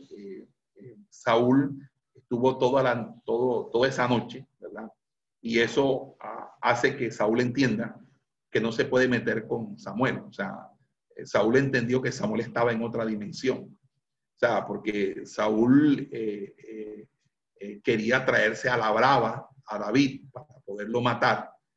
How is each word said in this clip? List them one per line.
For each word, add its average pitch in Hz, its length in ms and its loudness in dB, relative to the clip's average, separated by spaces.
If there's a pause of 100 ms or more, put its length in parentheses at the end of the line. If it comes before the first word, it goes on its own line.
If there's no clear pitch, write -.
(120)
eh, 101 360 -16 (280)
eh, 120 220 -20 (120)
Saúl 123 800 2 (240)
estuvo 131 440 0
toda 131 260 4
la, 120 400 -2
todo, 117 480 0
toda 123 160 4
esa 127 200 0
noche, 123 380 -2 (140)
¿verdad? 107 320 -14 (500)
Y 113 180 0
eso, 127 600 0
ah, - 420 -14
hace 123 360 2
que 117 140 -4
Saúl 110 280 2
entienda 120 580 0 (540)
que 120 80 0
no 113 140 -2
se 135 120 0
puede 127 220 4
meter 113 400 -2
con 110 320 -8
Samuel. 113 380 -2
O - 160 -14
sea, 98 340 -8 (480)
eh, - 100 -14
Saúl 110 300 2
entendió 127 460 2
que 127 100 -2
Samuel 107 300 -4
estaba 117 320 0
en 113 100 -4
otra 117 220 -4
dimensión. 110 720 -6 (580)
O - 20 -20
sea, 113 280 0
porque 101 600 -4
Saúl, 123 840 4
eh, 104 460 -8
eh, 107 500 -14 (500)
eh, 101 240 -14
quería 120 440 0
traerse 113 420 2
a 123 80 0
la 110 160 2
brava 117 580 2 (160)
a 104 140 -8
David 127 520 0
para - 140 -16 (200)
poderlo 107 360 -4
matar, 117 500 0 (260)